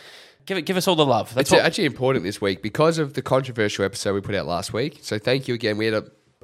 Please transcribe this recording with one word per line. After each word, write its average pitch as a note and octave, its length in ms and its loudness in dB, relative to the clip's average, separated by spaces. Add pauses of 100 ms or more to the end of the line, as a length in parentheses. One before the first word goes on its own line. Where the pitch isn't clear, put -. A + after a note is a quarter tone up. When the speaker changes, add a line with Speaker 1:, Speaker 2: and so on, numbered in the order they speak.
(460)
Speaker 1:
Give F#3+ 120 -6
it, E3 60 -4
give F#3 120 -4
us F#3 120 0
all F#3 80 4
the D#3 100 6
love. A#2 280 2
That's C3 160 0
Speaker 2:
It's - 80 6
Speaker 1:
what - 80 6
Speaker 2:
actually E3+ 200 2
important B2+ 400 0
this G2+ 160 -4
week G2 200 0
because D#3 360 0
of C#3+ 160 -4
the C3 80 -6
controversial A#2 640 0
episode G2 300 -4
we G2+ 60 -2
put G2+ 140 -6
out D#2+ 120 -2
last F2 260 -4
week. B2 280 -4
So - 180 -6
thank C3 280 -2
you B2+ 60 -2
again. G#2+ 240 -2
We G#2+ 80 0
had A2+ 80 0
a, G#2 120 -2 (380)